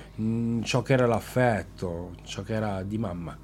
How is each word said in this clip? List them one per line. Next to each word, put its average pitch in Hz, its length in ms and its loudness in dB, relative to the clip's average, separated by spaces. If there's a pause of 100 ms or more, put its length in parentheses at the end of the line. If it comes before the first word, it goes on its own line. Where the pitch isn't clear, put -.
(160)
in 113 480 0
ciò 127 180 2
che 139 100 2
era 127 140 6
l'affetto, 95 1080 0 (100)
ciò - 180 -8
che 101 120 -6
era 107 280 -2
di 101 160 -4
mamma. 87 460 -4